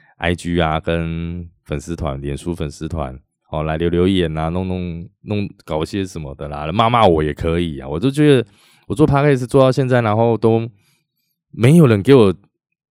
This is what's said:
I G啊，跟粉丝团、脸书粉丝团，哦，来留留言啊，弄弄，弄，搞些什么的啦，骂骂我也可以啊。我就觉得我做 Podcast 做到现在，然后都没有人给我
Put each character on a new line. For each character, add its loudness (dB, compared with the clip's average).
I -2
G -4
啊， 0
跟 -6
粉 -6
丝 -10
团、 -6
脸 -6
书 -8
粉 -8
丝 -12
团， -8
哦， -4
来 -4
留 0
留 2
言 0
啊， -4
弄 -6
弄， -8
弄， -6
搞 -4
些 -6
什 -12
么 -12
的 -12
啦， -10
骂 2
骂 4
我 4
也 -2
可 -2
以 -4
啊。 -14
我 -6
就 0
觉 4
得 2
我 -6
做 2
Podcast 2
做 2
到 4
现 0
在， 2
然 0
后 2
都 0
没 4
有 8
人 4
给 6
我 6